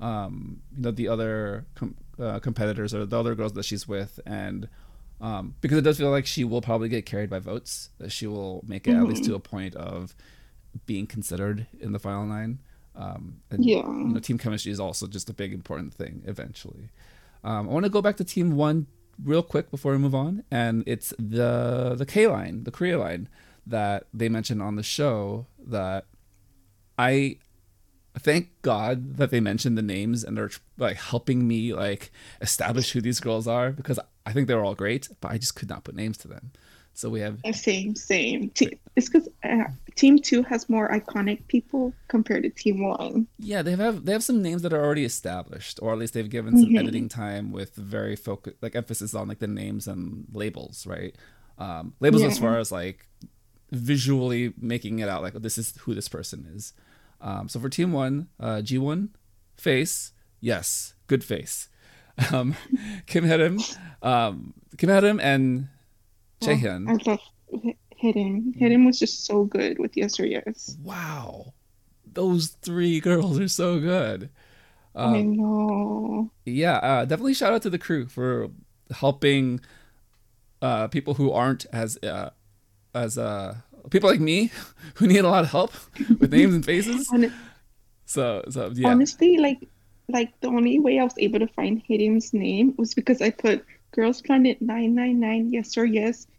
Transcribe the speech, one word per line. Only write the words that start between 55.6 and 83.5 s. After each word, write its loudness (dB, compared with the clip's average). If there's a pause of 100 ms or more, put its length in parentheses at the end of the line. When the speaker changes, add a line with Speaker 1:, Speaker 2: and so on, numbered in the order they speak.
Speaker 1:
who -6
this -8
person -12
is. -14 (480)
Um, -8
so -10
for -6
Team 0
One, -2 (120)
uh, -4
Jiwon, -2 (460)
face, 0 (280)
yes, -4 (120)
good 2
face. -8 (500)
<laughs> 2
Um, 0 (520)
Kim 2
Harim, 4 (360)
um, 0 (240)
Kim 4
Harim 6
and 2 (760)
Speaker 2:
Oh, 2
Speaker 1:
Chaehyun. -2
Speaker 2:
I 2
love 2 (440)
Hi-, -4 (240)
Harim. 0
Speaker 1:
Mm. -10
Speaker 2:
Harim 8
was 8
just -2
so 4
good 0
with -4
Yes 0
or 0
Yes. -6
Speaker 1:
Wow. -10 (500)
Those 0 (140)
three 2
girls 4
are 2
so 2
good. -2 (760)
Speaker 2:
I 4
Speaker 1:
Um, 2
Speaker 2:
know. 0 (120)
Speaker 1:
yeah, 2
uh, 2
definitely 0
shout 2
out 2
to -2
the -2
crew -2
for -2 (420)
helping, 2 (1000)
uh, 0
people -2
who 2
aren't 0
as, -4
uh, -6 (640)
as, -4
uh, -6 (340)